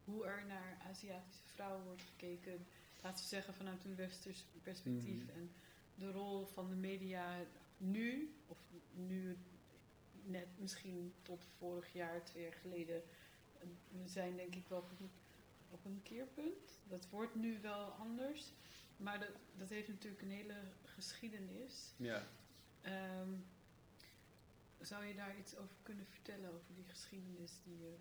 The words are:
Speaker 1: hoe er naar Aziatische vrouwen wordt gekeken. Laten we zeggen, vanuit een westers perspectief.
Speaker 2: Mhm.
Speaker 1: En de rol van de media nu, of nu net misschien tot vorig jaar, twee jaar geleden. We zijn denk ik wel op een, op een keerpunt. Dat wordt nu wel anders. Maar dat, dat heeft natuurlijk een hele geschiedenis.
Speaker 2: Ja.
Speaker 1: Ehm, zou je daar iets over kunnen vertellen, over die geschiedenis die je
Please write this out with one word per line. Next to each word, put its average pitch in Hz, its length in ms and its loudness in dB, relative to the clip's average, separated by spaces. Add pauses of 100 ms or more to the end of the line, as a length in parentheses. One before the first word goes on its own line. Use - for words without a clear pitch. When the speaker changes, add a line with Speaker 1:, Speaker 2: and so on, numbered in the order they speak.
Speaker 1:
hoe 214 220 2
er 202 220 4
naar 185 300 -2 (120)
Aziatische 185 560 -4
vrouwen 196 400 0
wordt 180 180 -4
gekeken. 180 640 -2 (360)
Laten 185 220 2
we - 60 0
zeggen, 196 240 2
vanuit 185 300 0
een 190 120 0
westers 185 500 0 (180)
perspectief. 123 640 4
Speaker 2:
Mhm. - 120 -2
Speaker 1:
En 170 140 -2 (440)
de 190 160 0
rol 196 340 4
van 185 240 2
de 190 60 6
media 185 640 4 (400)
nu, 233 560 8 (140)
of 165 100 -4 (360)
nu 185 440 4 (840)
net 180 240 2 (100)
misschien 185 640 0
tot 180 240 -4 (120)
vorig 175 360 2
jaar, 170 300 4
twee 170 200 -4
jaar 165 100 0
geleden. 170 480 2 (1000)
We 180 60 0
zijn 180 280 4
denk 180 200 0
ik 180 120 -2
wel 180 120 4
op 180 100 -4 (100)
een, 190 100 -2 (600)
op - 160 -8
een 196 180 0
keerpunt. 262 840 0
Dat 185 220 -2
wordt 220 260 4
nu 226 260 6
wel 208 280 2
anders. 247 640 2 (460)
Maar 202 220 4
dat, 202 100 2 (280)
dat 190 120 0
heeft 214 180 2
natuurlijk 202 340 -2
een 196 100 2
hele 208 240 0 (280)
geschiedenis. 208 1120 -2
Speaker 2:
Ja. 113 260 6 (580)
Speaker 1:
Ehm, 185 480 2 (1500)
zou 208 260 -2
je 208 100 0
daar 196 220 0
iets 190 200 -4
over 196 260 -4
kunnen 202 220 -2
vertellen, 196 440 -4
over 170 260 -4
die 185 120 -6
geschiedenis 180 640 -4 (120)
die 175 160 -6
je 165 220 -2